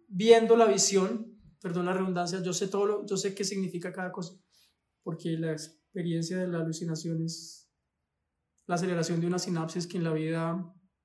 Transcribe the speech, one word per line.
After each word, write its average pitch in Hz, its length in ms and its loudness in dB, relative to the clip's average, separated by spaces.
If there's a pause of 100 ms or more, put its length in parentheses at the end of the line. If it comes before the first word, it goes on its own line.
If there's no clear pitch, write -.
viendo 226 460 8
la 233 120 8
visión, 196 680 2 (240)
perdón 175 280 -4
la 185 60 0
redundancia, 185 500 -2
yo 180 100 -2
sé 196 140 -2
todo 196 180 0
lo, 208 220 -2
yo 190 100 -2
sé 196 160 -4
qué 202 100 -6
significa 180 480 -4
cada 180 200 -8
cosa, 175 240 -10 (680)
porque 165 360 -6
la 165 140 -2
experiencia 165 840 -6
de 185 100 -2
la 170 120 -4
alucinación 165 640 -4
es - 440 -10 (1000)
la 180 80 0
aceleración 170 440 0
de 170 80 0
una 180 120 0
sinapsis 170 480 -4
que 190 100 -8
en 170 60 -2
la 160 100 0
vida 165 600 -4 (320)